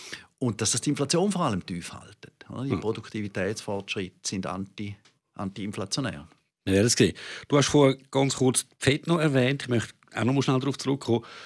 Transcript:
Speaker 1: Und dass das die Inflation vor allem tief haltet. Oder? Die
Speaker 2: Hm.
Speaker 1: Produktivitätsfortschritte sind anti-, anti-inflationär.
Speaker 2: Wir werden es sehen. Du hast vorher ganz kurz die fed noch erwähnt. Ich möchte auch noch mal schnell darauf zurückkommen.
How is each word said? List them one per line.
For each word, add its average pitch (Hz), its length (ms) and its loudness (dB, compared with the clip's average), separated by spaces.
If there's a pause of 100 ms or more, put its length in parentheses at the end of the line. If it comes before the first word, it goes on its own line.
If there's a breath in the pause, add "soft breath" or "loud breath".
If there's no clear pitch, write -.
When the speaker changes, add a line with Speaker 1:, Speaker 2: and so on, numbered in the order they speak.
(400 loud breath)
Speaker 1:
Und 120 220 -2
dass 107 100 2
das 120 100 0
die - 80 0
Inflation 165 420 2
vor 185 100 -2
allem 107 240 0
tief 87 280 -10
haltet. - 400 -20 (160)
Oder? 120 140 -8
Die 135 80 -4
Speaker 2:
Hm. 92 100 0
Speaker 1:
Produktivitätsfortschritte 101 1300 -6 (120)
sind 95 200 -4
anti-, 98 480 -8 (400)
anti-inflationär. 98 920 -6 (380)
Speaker 2:
Wir 95 80 2
werden 101 140 6
es 117 60 2
sehen. 101 200 6 (340 loud breath)
Du 143 100 2
hast 139 100 4
vorher 139 300 6 (140)
ganz 135 240 0
kurz 127 320 2
die - 120 -20
fed 147 280 0
noch 170 120 2
erwähnt. 135 440 2
Ich - 60 -8
möchte 117 240 0 (220)
auch 110 80 -2
noch 123 100 2
mal 139 80 4
schnell 131 180 2
darauf 131 180 -2
zurückkommen. 123 480 -2 (200 loud breath)